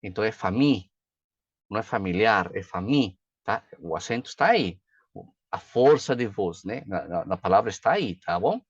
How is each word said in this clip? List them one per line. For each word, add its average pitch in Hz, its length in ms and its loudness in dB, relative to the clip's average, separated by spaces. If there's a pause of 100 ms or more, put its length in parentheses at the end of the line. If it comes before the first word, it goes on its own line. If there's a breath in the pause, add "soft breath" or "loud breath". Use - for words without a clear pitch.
Então 104 220 -6
é 110 80 0
fami, 110 580 0 (800)
não 101 100 -4
é 113 40 -4
familiar, 95 720 2
é 95 80 -6
fami, 101 540 -2 (260)
tá? 107 200 -4 (160)
O 82 160 -8
acento 117 340 -6
está - 180 -2
aí. 143 320 2 (720)
A - 60 -10
força 135 580 4
de 120 120 -2
voz, 98 360 -4
né? 117 220 -8
Na, 82 220 -6
na, 85 180 -4
na 92 120 -4
palavra 104 320 4
está - 240 -2
aí, 160 220 -2
tá 85 240 -4
bom? 165 300 -2